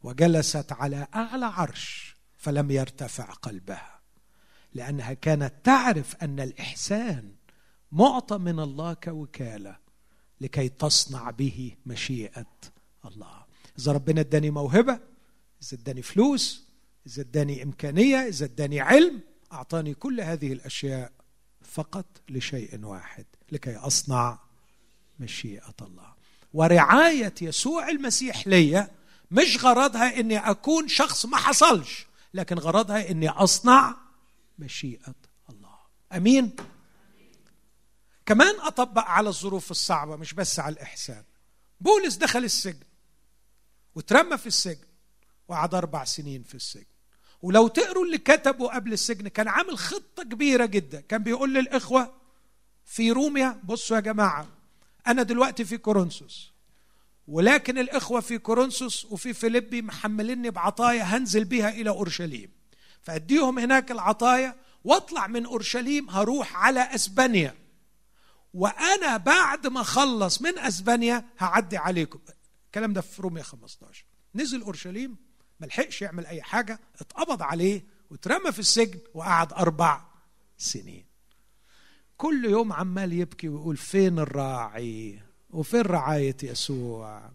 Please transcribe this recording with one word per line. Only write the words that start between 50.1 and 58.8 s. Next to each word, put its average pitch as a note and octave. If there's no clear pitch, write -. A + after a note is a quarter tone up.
كبيرة B3
جدًا. D#3
كان G#3+
بيقول B3+
للإخوة C4
في A3+
روميا: C4
"بصوا A3
يا A3
جماعة، G3
أنا A#3+
دلوقتي A#3+
في A3
كورنثوس، -
ولكن B3
الإخوة B3
في A#3
كورنثوس B3